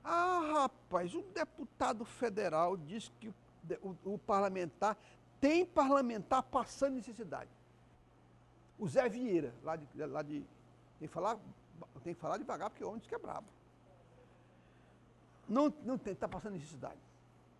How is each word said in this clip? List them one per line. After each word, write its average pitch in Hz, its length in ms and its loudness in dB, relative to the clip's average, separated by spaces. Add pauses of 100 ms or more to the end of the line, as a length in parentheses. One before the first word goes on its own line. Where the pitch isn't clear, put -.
Ah, 339 600 2
rapaz, 180 520 -2
um 381 180 -8
deputado 262 760 -2
federal 185 680 0
diz 170 440 -10
que 214 80 -12
o, 208 60 -12 (480)
o, 190 320 -6
o 196 40 -4
parlamentar, 196 800 2 (420)
tem 330 280 6
parlamentar 262 760 4
passando 269 520 0
necessidade. 196 560 -8 (1300)
O 214 100 -2
Zé 247 220 6
Vieira, 185 520 0
lá 160 140 -4
de, 151 100 -12 (200)
lá 143 160 -4
de, 147 200 -6 (560)
tem - 80 -10
que - 60 -14
falar, 208 260 0 (640)
tem 165 120 -8
que - 60 -14
falar 165 180 -2
devagar, 226 320 -6
porque - 140 -12
o - 40 -6
homem 214 120 -8
diz - 80 -16
que - 60 -8
é 480 40 -6
brabo. - 280 -8 (2000)
Não, 277 240 6 (100)
não 226 160 -2
tem, 196 160 -6
tá 208 140 -2
passando 190 240 -6
necessidade. 147 480 -10 (600)